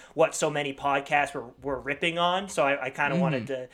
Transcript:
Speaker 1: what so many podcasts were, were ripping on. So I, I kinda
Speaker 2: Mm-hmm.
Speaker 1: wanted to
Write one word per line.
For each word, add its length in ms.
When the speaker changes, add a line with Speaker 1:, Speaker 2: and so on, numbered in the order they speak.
Speaker 1:
what 180
so 160
many 240
podcasts 600
were, 120
were 200
ripping 400
on. 280
So 160
I, 200
I 60
kinda 240
Speaker 2:
Mm-hmm. 60
Speaker 1:
wanted 280
to 260